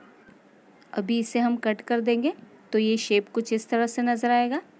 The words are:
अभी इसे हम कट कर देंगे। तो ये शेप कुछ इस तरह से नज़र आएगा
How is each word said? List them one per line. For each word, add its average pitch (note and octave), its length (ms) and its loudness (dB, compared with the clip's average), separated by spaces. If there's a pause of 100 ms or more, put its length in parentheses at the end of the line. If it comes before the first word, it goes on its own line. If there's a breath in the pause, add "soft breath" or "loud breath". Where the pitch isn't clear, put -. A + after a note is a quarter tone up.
(920)
अभी G#3+ 260 -2
इसे A3+ 200 -2
हम A#3+ 180 2
कट G#3+ 240 -2
कर A#3 200 -2
देंगे। A#3+ 320 0 (400)
तो A3 60 4
ये A3 180 2
शेप G#3 360 0
कुछ A#3 200 -2
इस A3 160 -4
तरह A#3 180 2
से A#3+ 140 -2
नज़र A#3+ 300 0
आएगा A#3+ 280 2 (200)